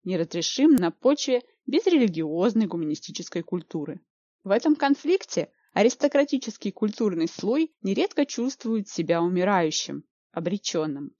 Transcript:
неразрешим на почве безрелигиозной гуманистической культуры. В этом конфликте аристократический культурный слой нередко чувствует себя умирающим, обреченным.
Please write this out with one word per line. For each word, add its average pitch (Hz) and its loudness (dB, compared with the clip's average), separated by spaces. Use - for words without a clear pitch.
неразрешим 180 2
на 180 2
почве 254 0
безрелигиозной 208 2
гуманистической 165 -6
культуры. 160 -8
В 190 -12
этом 277 4
конфликте 285 0
аристократический 262 0
культурный 202 -2
слой 277 -2
нередко 262 0
чувствует 226 -4
себя 170 -2
умирающим, 175 0
обреченным. 156 -4